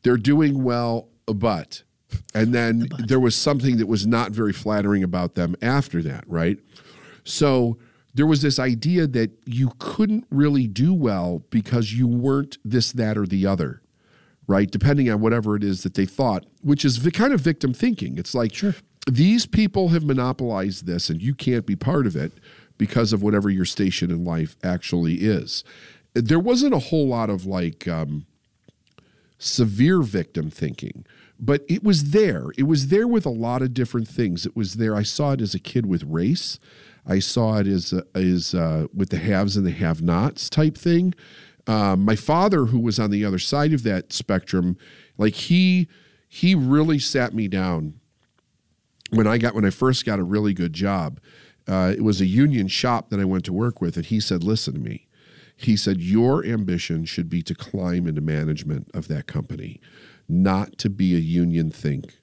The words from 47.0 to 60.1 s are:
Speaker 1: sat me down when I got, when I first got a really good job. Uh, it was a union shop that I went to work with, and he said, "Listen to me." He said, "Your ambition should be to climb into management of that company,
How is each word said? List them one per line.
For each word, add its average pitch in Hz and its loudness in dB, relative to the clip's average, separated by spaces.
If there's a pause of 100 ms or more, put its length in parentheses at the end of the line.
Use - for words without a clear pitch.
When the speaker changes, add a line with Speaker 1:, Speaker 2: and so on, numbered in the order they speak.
Speaker 1:
sat 123 -2
me 107 -2
down 87 -2 (1160)
when 110 4
I 113 4
got, 113 0
when 107 2
I 95 4
first 127 0
got 104 -2
a 90 -2
really 104 0
good 87 -2
job. 90 -2 (480)
Uh, 92 2
it 113 -4
was 101 2
a 95 4
union 113 2
shop - -2
that 101 -2
I 98 0
went 95 0
to 92 -6
work 113 -2
with, 85 -4
and 82 -6
he 110 0
said, 92 -2
"Listen 101 -2
to 73 -6
me." 57 -10 (480)
He 110 2
said, 95 0
"Your 117 2
ambition 90 -2
should 82 -6
be 87 -2
to - -8
climb 90 -4
into 76 -4
management 76 -4
of 80 -6
that 73 -6
company, - -10 (480)